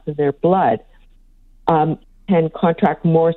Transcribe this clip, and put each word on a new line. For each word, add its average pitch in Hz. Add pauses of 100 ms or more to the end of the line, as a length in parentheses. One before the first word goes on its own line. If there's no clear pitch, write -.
in 151
their 143
blood, 175 (880)
um, 160 (300)
can 165
contract 165
more 165